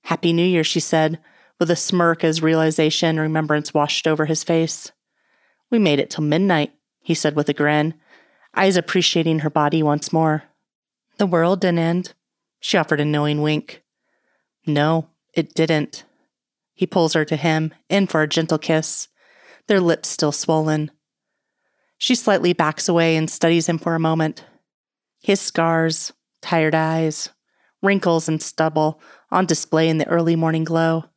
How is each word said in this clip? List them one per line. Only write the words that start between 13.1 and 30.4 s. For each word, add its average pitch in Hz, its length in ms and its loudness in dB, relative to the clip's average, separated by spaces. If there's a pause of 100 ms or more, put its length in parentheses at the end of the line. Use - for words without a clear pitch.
wink. - 400 -4 (840)
"No, 151 420 0 (260)
it 165 180 -2
didn't." 160 520 -2 (680)
He 190 120 -2
pulls 165 280 0
her 156 100 2
to 156 120 -2
him, 156 380 -2 (140)
in 196 180 2
for 160 160 0
a 151 60 0
gentle 160 300 -2
kiss, - 500 -2 (580)
their 196 140 2
lips 170 280 0
still 147 240 -2
swollen. 156 580 0 (1080)
She - 160 0
slightly 185 380 2
backs 156 360 -2
away 165 280 2
and 156 120 -2
studies 165 400 0
him 165 100 -2
for 165 160 -4
a 160 60 -2
moment. 160 440 -2 (760)
His 196 200 0
scars, 165 720 -2 (280)
tired 156 340 0
eyes, 160 560 -2 (520)
wrinkles, 185 460 2
and 156 120 -2
stubble 156 600 -2 (300)
on 185 140 2
display 160 440 0
in 160 100 0
the - 80 -2
early 165 300 2
morning 160 280 0